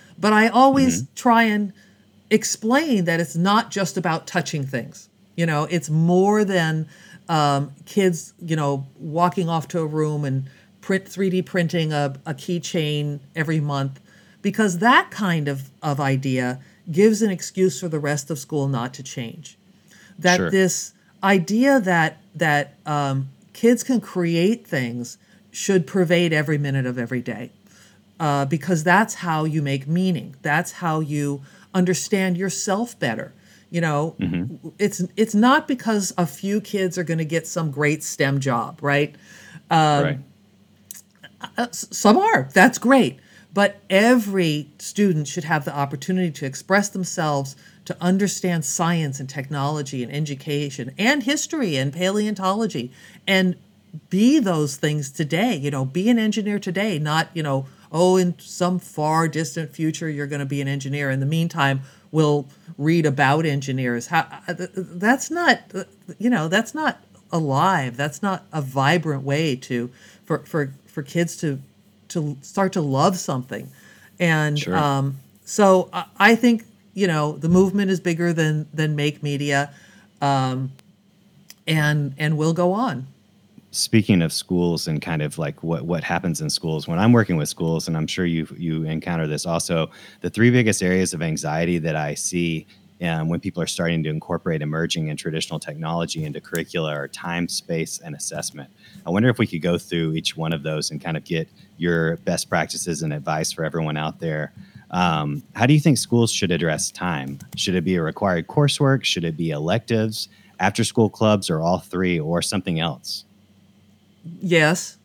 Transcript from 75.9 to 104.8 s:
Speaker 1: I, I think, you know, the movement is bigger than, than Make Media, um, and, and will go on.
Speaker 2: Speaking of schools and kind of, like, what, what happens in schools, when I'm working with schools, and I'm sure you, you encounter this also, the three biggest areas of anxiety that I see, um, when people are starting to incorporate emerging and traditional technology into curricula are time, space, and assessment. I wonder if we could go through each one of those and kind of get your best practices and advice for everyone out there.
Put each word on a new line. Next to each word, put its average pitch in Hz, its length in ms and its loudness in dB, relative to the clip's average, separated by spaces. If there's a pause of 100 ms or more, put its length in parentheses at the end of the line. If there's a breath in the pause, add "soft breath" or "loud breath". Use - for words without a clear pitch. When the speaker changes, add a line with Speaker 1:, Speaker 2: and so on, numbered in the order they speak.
Speaker 1:
I, 175 120 -6 (140)
I 214 180 8
think, 233 280 4 (300)
you 196 120 0
know, 151 260 0
the 151 160 -4
movement 190 420 4
is 185 100 0
bigger 170 320 0
than, 156 420 0
than 151 220 0
Make 147 260 -2
Media, 143 500 0 (500 loud breath)
um, 131 500 0 (920)
and, 151 520 0
and 151 200 0
will 156 140 2
go 180 200 2
on. 185 340 -2 (640)
Speaker 2:
Speaking 98 500 4
of 80 100 0
schools 87 560 -2
and 76 140 -2
kind 82 180 -4
of, 73 160 -4
like, 76 260 -6
what, 80 200 -2
what 82 200 -2
happens 85 380 -2
in 78 80 -4
schools, 78 400 -4
when 82 100 -2
I'm 113 140 6
working 107 240 4
with 76 140 -2
schools, 82 380 -2
and 82 80 -4
I'm 80 100 -2
sure 90 180 -4
you, 82 320 -2
you 80 280 -4
encounter 80 420 -4
this 76 180 -4
also, 82 460 -2 (320 loud breath)
the 90 80 -4
three 117 200 4
biggest 113 320 2
areas 92 300 2
of 85 80 -8
anxiety 82 580 -2
that 78 180 -2
I 76 180 -4
see, 85 520 -4 (360 soft breath)
um, 80 260 -2
when 82 120 -2
people 87 220 -6
are 85 40 -2
starting 85 380 -2
to 76 40 -4
incorporate 80 540 -4
emerging 80 480 -4
and 76 80 -8
traditional 80 420 -6
technology 80 640 -6
into 73 160 -8
curricula 80 540 -6
are 71 140 -8
time, 87 400 -6
space, - 540 -6
and 76 120 -14
assessment. 73 560 -12 (340 loud breath)
I 82 60 -8
wonder 110 180 4
if 113 100 0
we 110 80 2
could 85 140 -6
go 87 160 0
through 82 380 -4
each 80 240 -4
one 80 160 -4
of 76 80 -8
those 76 280 -4
and 78 80 -10
kind 80 200 -6
of - 60 -10
get 82 220 -4 (300 soft breath)
your 82 420 0
best - 300 -4
practices 80 540 -4
and 78 100 -4
advice 78 400 -4
for 82 100 -8
everyone 78 360 -4
out 76 220 -6
there. 76 340 -6 (360 loud breath)